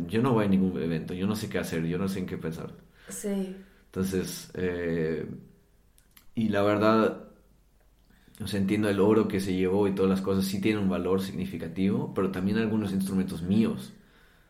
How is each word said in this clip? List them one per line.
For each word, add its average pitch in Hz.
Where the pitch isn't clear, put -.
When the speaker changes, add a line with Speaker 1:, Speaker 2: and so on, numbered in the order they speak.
Speaker 1:
yo 110
no 131
voy 107
a -
ningún 95
evento, 82
yo 90
no 107
sé 98
qué 92
hacer, 82
yo 85
no 98
sé 95
en 90
qué 90
pensar. 80
Speaker 2:
Sí. 196
Speaker 1:
Entonces, 95
eh, 85
y 110
la 101
verdad, 107
o 98
sea, 101
entiendo 104
el 101
oro 107
que 95
se 95
llevó 92
y 95
todas 98
las 95
cosas, 95
sí 95
tiene 107
un 98
valor 90
significativo, 95
pero 95
también 95
algunos 107
instrumentos 92
míos. 92